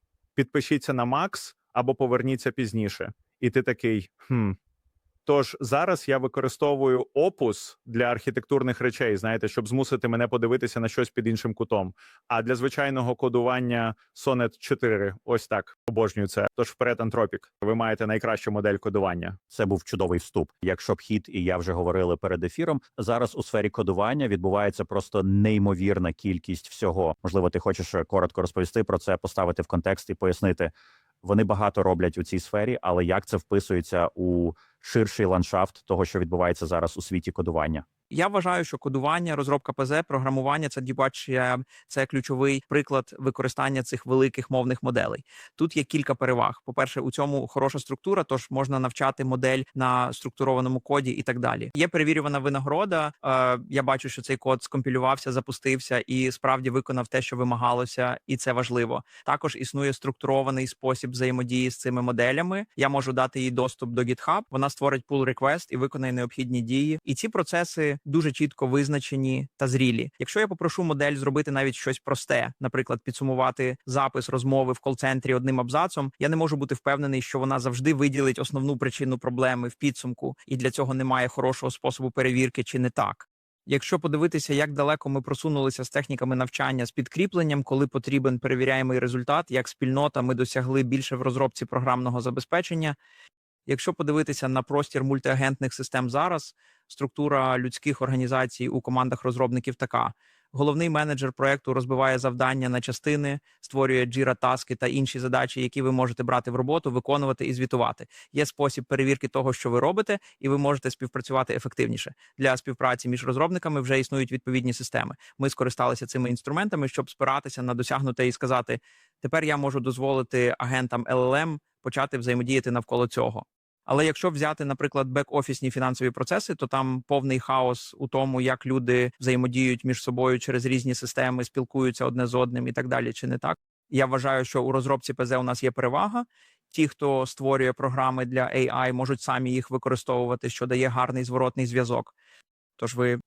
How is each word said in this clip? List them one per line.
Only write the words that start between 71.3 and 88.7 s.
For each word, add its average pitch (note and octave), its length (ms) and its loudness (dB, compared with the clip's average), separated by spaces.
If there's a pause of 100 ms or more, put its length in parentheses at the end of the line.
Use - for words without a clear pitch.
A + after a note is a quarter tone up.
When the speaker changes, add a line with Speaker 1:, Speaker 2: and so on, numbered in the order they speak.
Speaker 3:
навіть C3+ 240 0
щось - 240 -4
просте, B2+ 600 0
наприклад, B2+ 440 -2
підсумувати B2+ 840 0
запис C3 440 -2
розмови C3 440 2
в - 60 -4
кол-центрі C3 540 0
одним B2+ 260 2
абзацом, C#3 600 -2
я C#3+ 100 2
не D#3+ 60 2
можу D#3+ 220 2
бути C#3 180 -2
впевнений, C#3 460 0
що - 180 -4
вона C3 200 0
завжди B2+ 340 0
виділить C#3 460 2
основну C3+ 380 -2
причину C3 400 -2
проблеми B2 500 0
в A#2+ 80 -8
підсумку, C3 600 -4 (120)
і C3 100 -2
для B2+ 140 0
цього C3+ 220 0
немає B2+ 340 2
хорошого B2+ 440 0
способу C3 400 -4
перевірки, B2+ 520 2
чи - 160 -4
не B2+ 100 2
так. - 400 -2 (360)
Якщо C#3 340 0
подивитися, D3+ 540 0
як D3 200 2
далеко D3 360 0
ми C#3 120 0
просунулися C#3 640 -2
з B2 60 -8
техніками C3 460 -2
навчання B2+ 500 -2
з - 60 -10
підкріпленням, D#3+ 720 0
коли C3+ 240 2
потрібен C3 520 0
перевіряємий C3 600 2